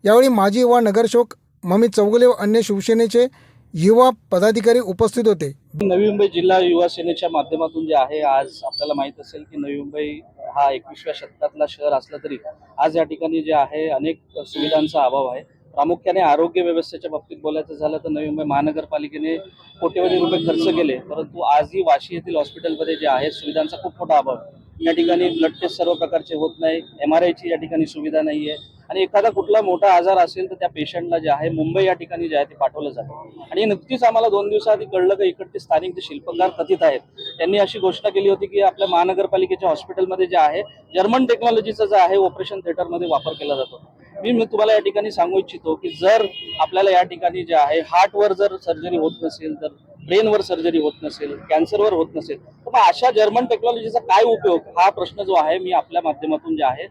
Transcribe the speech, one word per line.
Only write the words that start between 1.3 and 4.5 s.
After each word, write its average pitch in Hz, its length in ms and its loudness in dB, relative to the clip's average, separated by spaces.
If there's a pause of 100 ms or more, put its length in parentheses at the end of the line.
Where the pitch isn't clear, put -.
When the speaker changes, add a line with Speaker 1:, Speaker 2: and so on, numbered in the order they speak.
Speaker 1:
ममित 208 240 2
चौगुले 220 380 4
व 247 120 6
अन्य 214 240 2
शिवसेनेचे 226 640 2 (480)
युवा 226 360 6 (220)
पदाधिकारी 220 460 4